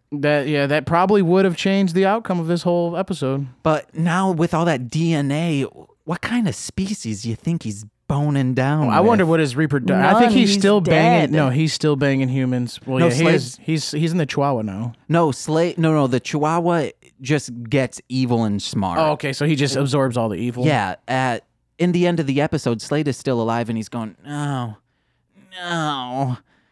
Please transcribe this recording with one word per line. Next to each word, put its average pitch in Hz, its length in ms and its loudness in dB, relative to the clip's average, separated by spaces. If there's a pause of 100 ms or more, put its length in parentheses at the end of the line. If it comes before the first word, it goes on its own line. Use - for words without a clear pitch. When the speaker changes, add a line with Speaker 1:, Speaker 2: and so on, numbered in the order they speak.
(120)
Speaker 1:
That, 147 360 0
yeah, 143 200 0
that 143 180 0
probably 190 360 2
would 185 240 4
have 175 100 0
changed 196 400 0
the 190 100 2
outcome 196 360 -2
of 160 60 -4
this 170 160 0
whole 170 340 0
episode. 143 500 -2 (160)
Speaker 2:
But 156 320 -2
now 180 360 0
with 170 220 0
all 165 120 2
that 127 240 -2
D 165 240 0
N 143 180 0
A, 151 320 -2 (400)
what 170 180 -6
kind 233 280 -2
of 104 60 -4
species 120 680 -6
do 117 60 -6
you 113 60 -4
think 165 280 -4
he's 107 220 -8 (240)
boning 143 440 0
down 139 360 0
Speaker 1:
I 147 100 2
wonder 208 260 4
Speaker 2:
with? 160 60 2
Speaker 1:
what 165 80 4
his 139 160 0
reprodu-, 143 400 0
I 143 160 4
think 226 140 6
Speaker 3:
None. - 80 4
Speaker 1:
he's 226 160 6
Speaker 3:
He's 202 100 2
Speaker 1:
still 202 220 4
banging. 165 400 4
Speaker 3:
dead. 135 100 0
Speaker 1:
No, 147 180 2
he's 143 220 2
still 151 240 0
banging 135 320 2
humans. 127 580 -2
Well, 131 140 -2
Speaker 2:
No, 170 80 6
Speaker 1:
yeah, 120 60 2
he 131 80 0
Speaker 2:
Slade 170 140 4
Speaker 1:
is. 123 260 -4
He's, 160 300 -4
he's 160 200 0
in 175 60 0
the 160 80 0
Chihuahua 139 360 0
now. 107 300 -6 (160)
Speaker 2:
No, 160 240 2
Slade. 160 460 -2
No, 160 160 2
no, 147 140 2
the 123 120 0
Chihuahua 165 680 -2 (320)
just 127 480 -4
gets 131 400 -2
evil 123 340 0
and 101 180 -2
smart. 95 380 -4
Speaker 1:
Oh, 156 140 2
okay, 143 200 -4
so 143 140 -2
he 156 80 2
just 135 220 0
absorbs 135 400 0
all 113 120 0
the 101 60 -4
evil. 120 300 -4
Speaker 2:
Yeah. 110 300 0 (120)
At 127 380 -2 (340)
in 175 140 2
the 175 120 2
end 175 140 0
of 143 80 -2
the 139 140 0
episode, 131 400 -2
Slade 151 260 -2
is 135 100 -2
still 123 240 -2
alive, 113 280 -2
and 117 80 -4
he's 110 120 -8
going, 110 260 -10 (100)
"No, 139 500 -6 (760)
no," 139 840 -4 (340)